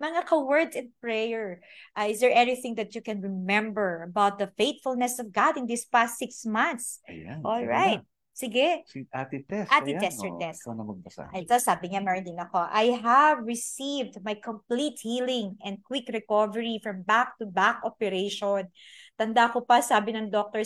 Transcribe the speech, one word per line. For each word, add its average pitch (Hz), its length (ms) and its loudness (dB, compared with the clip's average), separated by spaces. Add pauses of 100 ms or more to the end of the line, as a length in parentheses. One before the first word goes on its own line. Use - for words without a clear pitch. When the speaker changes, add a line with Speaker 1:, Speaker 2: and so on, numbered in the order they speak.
Speaker 1:
Mga 330 240 -2
ka-words 302 500 2
in 277 220 -6
prayer. 220 640 -4 (320)
Ah, 208 160 0
is 208 160 2
there 247 80 8
anything 240 480 4
that 208 160 -8
you 220 80 -10
can 202 160 -6
remember 190 880 -2
about 202 320 2
the 190 160 -2
faithfulness 247 640 0
of 220 80 -10
God 269 320 2
in 247 80 -4
these 233 160 -4
past 240 320 2
six 240 320 -8
months? 240 560 -2
Speaker 2:
Ayan, 123 400 -12
Speaker 1:
All 226 160 -2
Speaker 2:
ayan 233 80 -4
Speaker 1:
right. 349 320 2
Speaker 2:
na. - 140 -20 (220)
Speaker 1:
Sige. 269 480 0
Speaker 2:
Si - 240 -12
Ate 131 400 -6
Tess, 202 160 -4
Speaker 1:
Ate 277 320 4
Speaker 2:
ayan, - 0 -
Speaker 1:
Tess 190 240 -2
or 190 80 -4
Speaker 2:
oh, 175 80 -8
Speaker 1:
Tess? 165 240 -8
Speaker 2:
ikaw 113 160 -10
na 113 80 -8
magbasa. 170 480 -12
Speaker 1:
Ito, 190 240 0
sabi 233 320 0
niya, 196 160 -4
meron 185 160 0
din 175 160 -10
ako, 175 320 -2
"I 226 240 2
have 247 560 6
received 254 720 -6
my 208 160 -6
complete 240 640 -4
healing 240 640 -2
and 196 160 -8
quick 262 320 -6
recovery 220 720 0
from 190 160 -8
back-to-back 214 800 2
operation. 196 880 -2 (480)
Tanda 226 320 4
ko - 160 -2
pa, 240 160 8
sabi 214 320 2
ng 220 160 -4
doctor 208 380 0